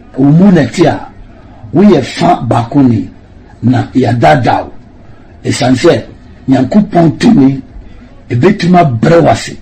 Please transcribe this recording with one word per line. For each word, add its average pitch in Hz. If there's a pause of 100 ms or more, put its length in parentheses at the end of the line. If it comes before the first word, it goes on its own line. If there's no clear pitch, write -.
(180)
wo 135
mu 175
na 156
ti 156
a, 110 (680)
woyɛ 175
fa -
baako 120
ni, 117 (540)
na 123
yɛadaadaa 123
wo. - (760)
Esiane 123
sɛ, 131 (460)
Nyankopɔn 165
tumi, 135 (680)
ebetumi 175
abrɛ 156
wo 139
ase, -